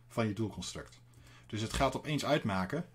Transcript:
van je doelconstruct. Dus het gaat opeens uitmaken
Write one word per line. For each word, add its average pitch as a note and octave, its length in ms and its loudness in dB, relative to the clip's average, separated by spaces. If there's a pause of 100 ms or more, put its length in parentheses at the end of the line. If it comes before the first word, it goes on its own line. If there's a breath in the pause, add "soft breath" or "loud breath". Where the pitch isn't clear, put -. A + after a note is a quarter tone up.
van A2+ 180 0
je G#2+ 60 2
doelconstruct. F#2+ 680 -6 (460 loud breath)
Dus G#2+ 140 -4
het A2 120 -2
gaat C3+ 240 4
opeens C#3 280 -2
uitmaken B2 720 2